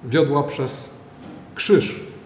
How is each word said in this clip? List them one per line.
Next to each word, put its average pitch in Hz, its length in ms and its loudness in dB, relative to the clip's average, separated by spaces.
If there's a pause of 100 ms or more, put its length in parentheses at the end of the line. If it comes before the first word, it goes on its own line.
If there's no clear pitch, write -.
Wiodła 143 400 2
przez - 460 -6 (640)
krzyż - 440 4 (260)